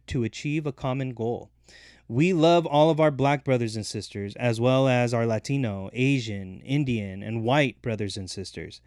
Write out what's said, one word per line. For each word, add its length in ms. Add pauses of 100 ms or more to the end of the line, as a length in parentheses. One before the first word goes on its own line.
to 160
achieve 420
a 60
common 400
goal. 400 (580)
We 220
love 340
all 240
of 120
our 100
black 320
brothers 320
and 100
sisters, 520
as 240
well 260
as 260
our 120
Latino, 680
Asian, 680
Indian, 600
and 220
white 380
brothers 340
and 140
sisters, 580